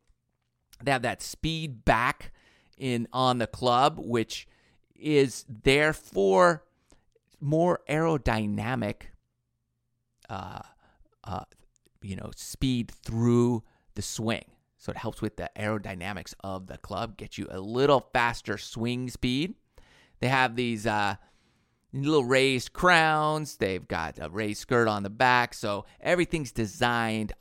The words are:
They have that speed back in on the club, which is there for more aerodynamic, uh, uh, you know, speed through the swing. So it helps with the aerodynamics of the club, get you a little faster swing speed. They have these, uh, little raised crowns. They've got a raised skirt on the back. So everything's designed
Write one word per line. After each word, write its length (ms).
They 100
have 100
that 200
speed 640
back 480
in 340
on 280
the 80
club, 520
which 480
is 540
there 420
for 720
more 480
aerodynamic, 1160
uh, 320
uh, 180
you 140
know, 180
speed 580
through 600
the 60
swing. 440
So 140
it 60
helps 240
with 140
the 220
aerodynamics 760
of 220
the 100
club, 400
get 200
you 140
a 80
little 540
faster 440
swing 520
speed. 460
They 80
have 260
these, 320
uh, 280
little 300
raised 480
crowns. 840
They've 280
got 320
a 120
raised 320
skirt 260
on 160
the 60
back. 440
So 300
everything's 540
designed 880